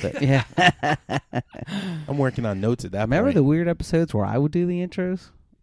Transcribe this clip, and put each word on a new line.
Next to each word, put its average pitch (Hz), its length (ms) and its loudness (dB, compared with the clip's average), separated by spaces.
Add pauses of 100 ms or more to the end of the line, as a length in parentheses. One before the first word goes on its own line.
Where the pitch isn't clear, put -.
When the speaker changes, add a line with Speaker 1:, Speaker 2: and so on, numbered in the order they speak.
Speaker 1:
But - 200 -2
Speaker 2:
<laughs> - 0 -
Yeah. 135 220 4 (1600)
Speaker 3:
I'm 143 100 -4
working 131 280 0
on 101 160 -2
notes 117 240 0
at 90 60 -10
that 98 100 -2
Speaker 2:
Remember 139 260 2
Speaker 3:
point. 277 80 2
Speaker 2:
the 156 80 6
weird 160 240 2
episodes 165 460 0
where 104 120 2
I 104 120 -2
would 147 140 2
do 175 140 0
the 180 200 -2
intros? 180 440 -6 (320)